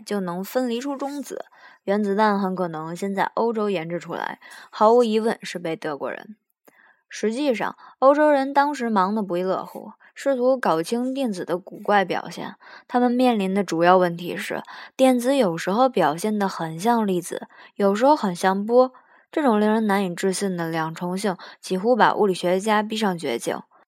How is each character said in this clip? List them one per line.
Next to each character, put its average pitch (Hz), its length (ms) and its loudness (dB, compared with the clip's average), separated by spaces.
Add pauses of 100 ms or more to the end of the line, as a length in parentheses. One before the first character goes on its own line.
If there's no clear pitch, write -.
就 202 140 -4
能 180 240 -6
分 254 260 -4
离 233 100 -4
出 277 160 -6
中 277 240 -8
子， - 260 -12 (400)
原 208 180 0
子 196 120 0
弹 208 240 2
很 185 160 -2
可 180 120 -2
能 160 280 -8
先 196 200 -6
在 190 80 0 (100)
欧 233 180 0
洲 214 200 -2
研 165 180 -4
制 170 80 -6
出 165 160 -10
来， - 260 -8 (300)
毫 220 240 4
无 247 100 6
疑 220 160 2
问 220 220 -2
是 - 160 -12
被 170 180 -6
德 156 220 -8
国 123 140 -6
人。 - 260 -14 (720)
实 214 240 -4
际 269 200 0
上， 190 220 -4 (240)
欧 269 140 8
洲 302 180 4
人 277 220 2
当 285 200 2
时 247 160 -4
忙 202 240 2
得 220 80 -2
不 185 160 -4
亦 180 60 -2
乐 185 200 -2
乎， - 280 -16 (240)
试 277 200 -2
图 254 220 2
搞 165 240 2
清 247 320 -4
电 262 180 -2
子 180 140 -6
的 180 140 -4
古 175 180 -16
怪 202 260 2
表 - 240 -4
现。 - 280 -12 (320)
他 247 120 0
们 247 120 2
面 247 260 2
临 190 160 0
的 196 100 2
主 170 200 0
要 180 140 8
问 175 200 2
题 175 180 -8
是， - 280 -8 (320)
电 262 240 4
子 254 160 2
有 196 200 2
时 170 140 -6
候 240 180 2
表 165 300 2
现 214 220 -4
得 196 80 0
很 165 320 -6
像 226 260 2
粒 180 160 0
子， - 260 -10 (280)
有 202 180 2
时 214 120 0
候 302 100 8
很 190 200 -2
像 196 300 0
波。 254 280 4 (380)
这 320 120 -2
种 214 180 4
令 214 100 2
人 220 140 0
难 202 180 2
以 175 120 -4
置 190 180 0
信 185 240 -4
的 165 120 -4
两 160 260 -4
重 180 200 -6
性 190 220 -4 (220)
几 - 180 -4
乎 226 180 2
把 190 200 4
物 208 100 2
理 190 80 2
学 180 260 0
家 214 220 0
逼 220 160 -4
上 202 180 0
绝 143 220 -4
境。 - 240 -6 (260)